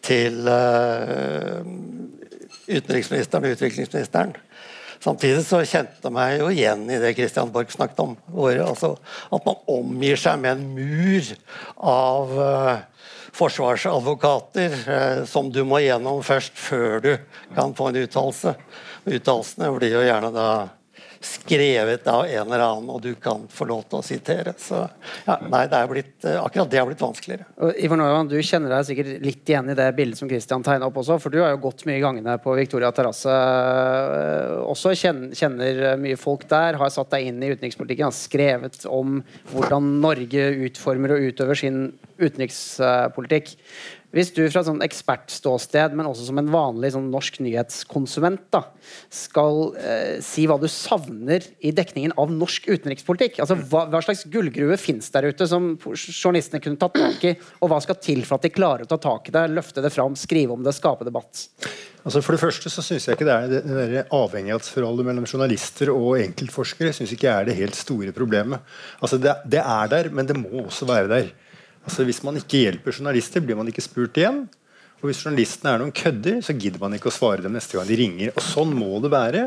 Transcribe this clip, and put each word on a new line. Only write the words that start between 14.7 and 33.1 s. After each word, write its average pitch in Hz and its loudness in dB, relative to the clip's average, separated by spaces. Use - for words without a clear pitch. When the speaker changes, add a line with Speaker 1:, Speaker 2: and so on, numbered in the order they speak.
Speaker 1:
eh, 135 0
som 135 -2
du 135 0
må 139 4
gjennom 131 2
først - 0
før 113 -2
du 135 4
kan 139 0
få 131 0
en 123 -2
uttalelse. 135 -2
Uttalelsene 131 -2
blir 123 2
jo 123 4
gjerne 113 2
da 113 2
skrevet 123 2
av 123 4
en 110 -2
eller 120 0
annen, 113 0
og 127 -6
du 120 -6
kan 110 -4
få - -6
lov 113 -4
til - -4
å - -4
sitere. 160 -4
Så, - -4
ja, 196 2
nei, 127 4
det 143 -2
er 123 2
blitt, 135 -6
eh, 156 0
akkurat 170 0
det 135 2
har 127 4
blitt 147 -8
vanskeligere. 123 -6
Speaker 2:
Og 165 2
Ivar 160 2
Neumann, 151 4
du 143 -2
kjenner 156 0
deg 135 2
sikkert 139 -4
litt 139 -4
igjen 135 2
i - 0
det 131 4
bildet 127 0
som 139 -6
Christian 127 -2
tegnet 131 2
opp 131 -2
også, 156 2
for 151 -6
du 156 2
har 170 6
jo 139 -6
gått 127 -4
mye 143 0
i 139 2
gangene 120 0
på 131 -2
Victoria 127 2
Terrasse, 120 0